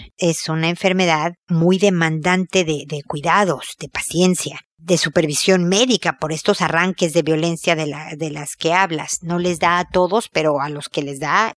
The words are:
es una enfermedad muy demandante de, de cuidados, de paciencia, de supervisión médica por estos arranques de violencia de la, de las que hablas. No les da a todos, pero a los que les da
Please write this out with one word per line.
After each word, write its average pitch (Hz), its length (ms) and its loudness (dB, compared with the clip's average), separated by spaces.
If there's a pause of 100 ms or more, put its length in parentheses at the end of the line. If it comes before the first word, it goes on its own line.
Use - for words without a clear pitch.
(180)
es 165 300 0
una 160 200 0
enfermedad 175 680 2 (140)
muy 175 300 4
demandante 180 840 2
de, 156 240 -4
de 143 180 -6
cuidados, 165 720 0
de 151 100 -12
paciencia, 175 720 0 (180)
de 165 200 0
supervisión 165 640 2
médica 196 540 0
por 156 140 -6
estos 190 300 0
arranques 170 500 0
de 165 100 4
violencia 165 540 0
de 156 100 -2
la, 151 300 -10
de 156 140 -6
las 147 260 -10
que 165 160 0
hablas. 175 500 0
No 175 160 -2
les 175 200 -2
da 175 200 2
a 180 60 -2
todos, 180 480 0
pero 151 280 0
a 143 80 -4
los 147 200 -10
que 156 140 -4
les 139 160 -8
da 170 380 0